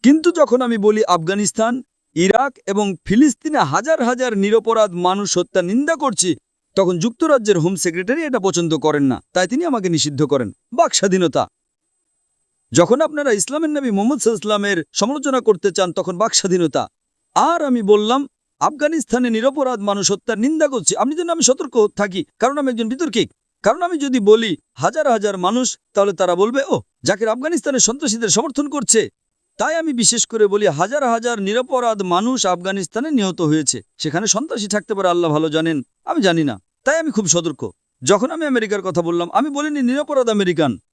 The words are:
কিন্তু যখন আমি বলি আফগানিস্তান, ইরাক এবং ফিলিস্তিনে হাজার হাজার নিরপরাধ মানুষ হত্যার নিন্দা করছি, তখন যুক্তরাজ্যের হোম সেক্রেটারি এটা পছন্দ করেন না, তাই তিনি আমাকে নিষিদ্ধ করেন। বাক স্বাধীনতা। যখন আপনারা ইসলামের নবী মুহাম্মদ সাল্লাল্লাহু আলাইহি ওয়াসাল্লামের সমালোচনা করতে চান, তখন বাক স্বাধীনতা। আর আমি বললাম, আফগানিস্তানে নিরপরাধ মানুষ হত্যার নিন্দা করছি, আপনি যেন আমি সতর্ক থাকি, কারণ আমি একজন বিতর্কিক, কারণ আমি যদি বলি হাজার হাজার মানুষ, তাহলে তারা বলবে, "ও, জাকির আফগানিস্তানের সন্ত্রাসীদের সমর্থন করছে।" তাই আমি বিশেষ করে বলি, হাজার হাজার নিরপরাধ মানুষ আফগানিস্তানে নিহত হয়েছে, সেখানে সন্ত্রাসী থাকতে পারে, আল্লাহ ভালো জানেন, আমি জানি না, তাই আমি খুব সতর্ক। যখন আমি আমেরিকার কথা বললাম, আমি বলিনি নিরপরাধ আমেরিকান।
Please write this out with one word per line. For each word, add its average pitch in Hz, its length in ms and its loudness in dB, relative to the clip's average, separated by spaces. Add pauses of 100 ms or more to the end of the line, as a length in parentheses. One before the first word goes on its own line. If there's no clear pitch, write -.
কিন্তু 311 280 6
যখন 262 300 4
আমি 233 160 0
বলি 214 280 4
আফগানিস্তান, 202 760 0 (300)
ইরাক 196 400 0 (120)
এবং 196 300 -2 (100)
ফিলিস্তিনে 285 540 2
হাজার 214 440 0
হাজার 247 340 -2
নিরপরাধ 214 540 2
মানুষ 180 460 -2
হত্যার 180 280 0
নিন্দা 277 300 0
করছি, 247 400 -2 (400)
তখন 180 240 2
যুক্তরাজ্যের 226 600 2
হোম 180 160 0
সেক্রেটারি 185 480 -4
এটা 254 160 -2
পছন্দ 175 380 0
করেন 147 260 2
না, 127 180 0 (120)
তাই 180 140 0
তিনি 302 180 -2
আমাকে 226 240 -2
নিষিদ্ধ 147 340 0
করেন। 127 280 0 (220)
বাক 294 220 2
স্বাধীনতা। 175 520 2 (1200)
যখন 175 300 4
আপনারা 294 300 0
ইসলামের 285 380 -2
নবী 277 220 -2
মুহাম্মদ 214 280 0
সাল্লাল্লাহু 214 360 0
আলাইহি 202 200 0
ওয়াসাল্লামের 165 80 -2 (100)
সমালোচনা 262 480 -2
করতে 202 300 2
চান, 180 220 0
তখন 180 240 -4
বাক 220 180 0
স্বাধীনতা। 170 520 0 (480)
আর 302 300 2
আমি 247 160 0
বললাম, 214 460 2 (320)
আফগানিস্তানে 254 680 0
নিরপরাধ 254 500 0
মানুষ 202 320 -2
হত্যার 202 280 -4
নিন্দা 302 280 2
করছি, 247 280 -2
আপনি 269 200 -2
যেন 339 140 -4
আমি 339 120 -2
সতর্ক 247 540 0
থাকি, 190 300 -4 (140)
কারণ 269 180 0
আমি 277 140 -2
একজন 226 180 -4
বিতর্কিক, 247 420 -4 (320)
কারণ 262 180 0
আমি 349 160 -4
যদি 269 220 -2
বলি 208 380 4 (160)
হাজার 233 380 0
হাজার 208 260 0
মানুষ, 208 400 -2 (160)
তাহলে 196 200 2
তারা 180 220 2
বলবে, 233 320 2
"ও, 220 140 0 (220)
জাকির 196 240 0
আফগানিস্তানের 269 520 -2
সন্ত্রাসীদের 233 500 -2
সমর্থন 277 400 -2
করছে।" 226 400 0 (480)
তাই 294 180 -2
আমি 320 180 -4
বিশেষ 233 320 0
করে 214 220 2
বলি, 202 200 2
হাজার 208 420 0
হাজার 233 320 -2
নিরপরাধ 233 600 -2
মানুষ 196 440 0
আফগানিস্তানে 190 640 -4
নিহত 190 300 0
হয়েছে, 151 400 0 (160)
সেখানে 165 300 -4
সন্ত্রাসী 214 400 -4
থাকতে 208 260 -4
পারে, 190 160 0
আল্লাহ 170 220 0
ভালো 156 180 0
জানেন, 160 320 0 (240)
আমি 320 160 -2
জানি 170 220 2
না, 117 160 -2 (240)
তাই 302 160 2
আমি 320 120 -4
খুব 208 160 -2
সতর্ক। 151 440 -2 (320)
যখন 190 280 2
আমি 320 140 -6
আমেরিকার 220 360 -2
কথা 175 200 -2
বললাম, 170 300 -2
আমি 269 180 0
বলিনি 294 320 -4
নিরপরাধ 262 480 0
আমেরিকান। 170 480 0 (160)